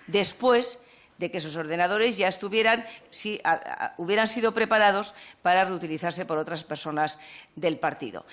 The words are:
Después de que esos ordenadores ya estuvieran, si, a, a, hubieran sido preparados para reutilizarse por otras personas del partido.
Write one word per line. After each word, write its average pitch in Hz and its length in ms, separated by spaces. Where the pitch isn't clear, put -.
Después 240 720
de 175 140
que - 60
esos 156 180
ordenadores 180 600
ya 185 120
estuvieran, 220 580
si, - 320
a, 165 120
a, - 440
hubieran 208 300
sido 226 260
preparados 208 600
para 185 220
reutilizarse 175 600
por 160 140
otras 156 240
personas 151 560
del 156 200
partido. 127 560